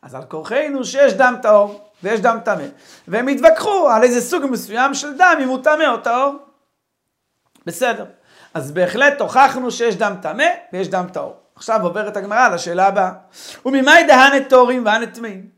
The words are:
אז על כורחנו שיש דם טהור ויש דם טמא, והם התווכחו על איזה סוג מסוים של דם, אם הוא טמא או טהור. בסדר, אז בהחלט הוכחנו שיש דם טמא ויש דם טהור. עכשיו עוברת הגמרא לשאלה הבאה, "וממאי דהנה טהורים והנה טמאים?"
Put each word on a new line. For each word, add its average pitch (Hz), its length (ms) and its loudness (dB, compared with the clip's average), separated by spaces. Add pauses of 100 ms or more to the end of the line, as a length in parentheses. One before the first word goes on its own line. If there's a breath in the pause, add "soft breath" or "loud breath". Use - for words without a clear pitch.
אז 131 140 -20
על 131 80 -14
כורחנו 254 600 -6
שיש 247 280 2
דם 247 280 2
טהור 208 460 2 (160)
ויש 214 160 -2
דם 226 260 0
טמא, 208 180 -4 (440 soft breath)
והם 226 200 -4
התווכחו 330 640 0
על 226 140 2
איזה 240 180 0
סוג 277 240 -6
מסוים 247 480 -4
של 285 240 -10
דם, 349 260 4
אם 262 40 -4
הוא 254 160 -6
טמא 302 240 0
או 240 100 -2
טהור. 254 380 -2 (1300)
בסדר, 208 400 -4 (480 soft breath)
אז 143 180 -8
בהחלט 220 500 0
הוכחנו 254 500 2
שיש 233 240 -2
דם 202 260 -2
טמא 180 220 -4 (300)
ויש 185 140 -6
דם 180 260 -4
טהור. 147 220 -10 (200)
עכשיו 226 320 -4
עוברת 202 300 -6
הגמרא 208 300 0
לשאלה 175 400 -2
הבאה, 190 240 0 (540 loud breath)
"וממאי 277 380 4
דהנה 277 460 6
טהורים 254 360 4
והנה 220 220 0
טמאים?" 220 380 -14 (120)